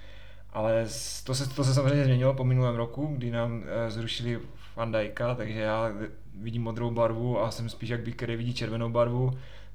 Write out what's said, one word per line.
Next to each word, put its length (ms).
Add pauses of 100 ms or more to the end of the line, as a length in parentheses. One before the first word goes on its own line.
(540)
Ale 280
s-, 420
to 120
se, 140
to 140
se 100
samozřejmě 300
změnilo 300
po 100
minulém 320
roku, 420
kdy 140
nám, 340
eh, 260
zrušili 480 (360)
Van 160
Dijka, 440
takže 240
já 320 (500)
vidím 220
modrou 280
barvu 500
a 100
jsem 180
spíš 200
jak 120
by, 100
který 240
vidí 180
červenou 360
barvu. 440 (420)